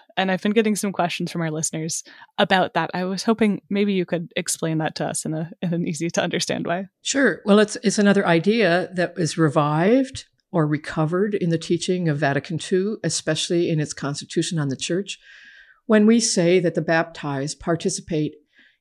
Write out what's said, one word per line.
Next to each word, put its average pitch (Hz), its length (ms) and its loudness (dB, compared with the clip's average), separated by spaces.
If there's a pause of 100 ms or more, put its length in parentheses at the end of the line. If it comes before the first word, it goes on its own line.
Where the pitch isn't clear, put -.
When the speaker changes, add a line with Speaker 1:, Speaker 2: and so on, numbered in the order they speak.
(160)
Speaker 1:
And 190 140 0
I've 185 120 -2
been 208 100 0
getting 214 220 2
some 196 160 -4
questions 175 400 -2
from 170 120 -4
our 160 100 -2
listeners 160 500 -6 (340)
about 190 380 2
that. 165 180 -2
I 180 120 -4
was 185 180 -4
hoping 214 480 2
maybe 202 220 0
you 185 120 0
could 175 300 -6
explain 160 440 -4
that 156 180 -4
to 151 100 -4
us - 180 -6
in 151 100 -4
a, 160 160 -6 (120)
in 170 100 -2
an 175 140 -2
easy 165 240 -4
to - 120 -2
understand 156 440 -4
way. 185 220 -4 (140)
Speaker 2:
Sure. 240 420 0
Well, 202 160 6
it's, 208 240 0
it's 208 140 0
another 196 280 4
idea 180 680 2
that 175 220 -2
is 170 220 -2
revived 160 840 2 (260)
or 156 160 2
recovered 160 680 0
in 185 160 0
the 165 80 2
teaching 175 500 -2
of 143 100 0
Vatican 147 400 0
two, 196 460 -2
especially 165 680 -2
in 160 80 2
its 151 140 -2
Constitution 160 680 -4
on 143 100 -2
the 131 80 -4
Church. 185 420 -6 (680)
When 214 180 6
we 233 140 8
say 180 400 4
that 170 160 0
the 165 80 -2
baptized 151 760 -2
participate 165 760 -2 (460)